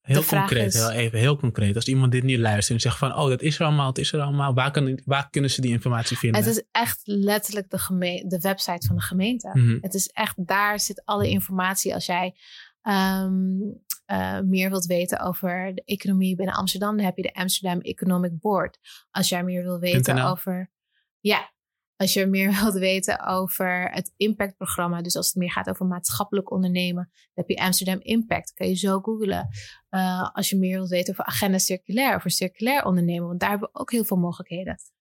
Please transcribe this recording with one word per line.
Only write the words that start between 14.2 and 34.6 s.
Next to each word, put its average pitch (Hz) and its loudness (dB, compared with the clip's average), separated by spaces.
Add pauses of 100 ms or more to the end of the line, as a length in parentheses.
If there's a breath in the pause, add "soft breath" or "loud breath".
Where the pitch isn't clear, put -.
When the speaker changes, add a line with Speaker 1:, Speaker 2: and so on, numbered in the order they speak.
Speaker 2:
meer 190 2
wilt 185 -2
weten 175 0
over 185 -4
de 185 -10
economie 190 0
binnen 185 -2
Amsterdam, 196 -2
dan 208 0
heb 180 0
je 185 -6
de - -6
Amsterdam 180 -2
Economic 180 -2
Board. 190 0 (320 loud breath)
Als 185 0
jij 180 -2
meer 180 -4
wilt 180 -6
weten 175 2
Speaker 1:
N 127 2
L? 127 2
Speaker 2:
over... 185 -4 (500)
Ja, - 0 (440)
als 190 0
je 196 2
meer 190 2
<laughs> 196 2
wilt 208 2
weten 190 0
over 185 -2
het - -8
impactprogramma, 190 -2
dus 170 -2
als 175 -2
het - 0
meer 175 0
gaat 185 -4
over 190 -2
maatschappelijk 190 -2
ondernemen, 180 0
dan - -20
heb 180 -6
je 190 0
Amsterdam 185 0
Impact. - -2
Kan 190 -4
je 190 2
zo 190 0
googlen. 208 -4 (400 loud breath)
Eh, 185 -2
als - -2
je 196 0
meer 185 0
wilt 190 -6
weten 180 0
over - -4
agenda 190 0
circulair, 202 0
over 175 -2
circulair 233 0
ondernemen, 175 2
want 175 -4
daar 196 0
hebben 208 -2
we - -18
ook - -6
heel 226 2
veel 196 0
mogelijkheden. 175 -4 (220)